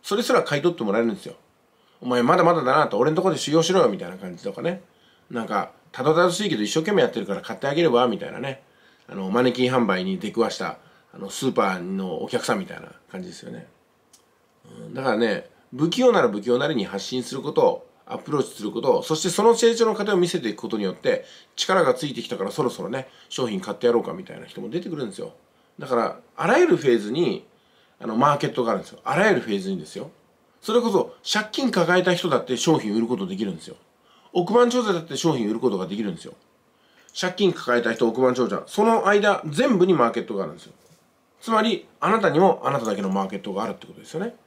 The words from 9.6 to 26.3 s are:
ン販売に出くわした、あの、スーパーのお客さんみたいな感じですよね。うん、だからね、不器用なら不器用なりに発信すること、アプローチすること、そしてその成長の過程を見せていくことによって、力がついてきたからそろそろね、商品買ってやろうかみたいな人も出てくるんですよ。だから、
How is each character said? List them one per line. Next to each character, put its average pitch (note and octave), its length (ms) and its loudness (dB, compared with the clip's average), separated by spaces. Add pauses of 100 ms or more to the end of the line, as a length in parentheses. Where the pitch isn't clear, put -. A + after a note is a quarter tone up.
ン B2+ 60 0
販 A#2+ 140 2
売 F#2 180 0
に F#2+ 140 -4
出 G#2 120 -6
く A2+ 100 -4
わ G#2+ 100 2
し - 80 -10
た、 E2+ 200 -8 (340)
あ - 60 -20
の、 F#2+ 120 -14
ス - 180 -4
ー A#2+ 40 -2
パ A2+ 100 0 (100)
ー F2+ 80 -6
の F#2 420 -6
お - 60 -8
客 - 160 -4
さ A#2+ 100 -2
ん G2+ 60 -2
み F2 60 -10
た E2 80 -16
い D#2+ 60 -16
な - 120 -18 (180)
感 F#2 120 -12
じ F2+ 60 -12
で - 60 -18
す - 80 -20
よ - 80 -16
ね。 - 160 -16 (1000)
う A2+ 240 -18
ん、 G#2 40 -14
だ C3+ 80 -6
か B2+ 100 2
ら G#2+ 40 2
ね、 A2 340 0 (260)
不 D#3+ 140 2
器 B3 120 0
用 B3 100 8
な F3+ 100 6
ら A#2+ 60 4
不 G#2 120 -2
器 G2+ 60 -8
用 B2 120 4
な C#3+ 100 0
り D3+ 80 -2
に G2+ 80 -2
発 G2 220 -8
信 B2+ 180 -4
す - 100 -10
る C3 80 -8
こ - 100 -8
と、 - 360 2 (180)
ア - 120 -10
プ - 140 -8
ロ C#3+ 80 0
ー - 20 0
チ - 120 -6
す - 80 -12
る G#3 80 -4
こ A2+ 100 -6
と、 C3 220 2
そ D#3+ 140 -2
し D#3 60 -6
て F#3 60 0
そ G3 140 0
の A3+ 120 6
成 A#3 200 4
長 A3+ 120 2
の G#3+ 80 0
過 G#3 60 -6
程 G#3 140 0
を - 20 2
見 F3 120 2
せ F3 120 -4
て A#2 80 -4
い G#2 60 -4
く - 40 -14
こ A2+ 100 -10
と G#2+ 100 -4
に G#2 60 -2
よ F#2 80 -2
っ - 20 -10
て、 - 300 -2 (320)
力 F#3+ 260 2
が C3 120 4
つ - 120 -4
い C3+ 80 -6
て A#2 80 -8
き - 60 -12
た A2 80 -6
か F#2+ 80 -4
ら G2 80 -6
そ D3+ 100 -4
ろ A#2+ 80 2
そ G2 120 -12
ろ F2 60 -8
ね、 B2+ 200 -8 (200)
商 B2+ 200 -4
品 G2 120 -4
買 G2 140 -8
っ - 20 -10
て A#2+ 100 -2
や A#2+ 60 6
ろ A#2 80 4
う - 40 -8
か - 80 -8
み F#2 120 -12
た - 100 -18
い - 60 -16
な - 60 -16
人 - 140 -16
も G#2 80 -10
出 D#3+ 120 -6
て F#3 80 -12
く E3 80 -6
る C3+ 80 -6
ん G#2 60 -8
で - 40 -18
す - 60 -14
よ。 - 120 -12 (460)
だ - 100 -14
か B2 80 0
ら、 A2+ 240 -2 (160)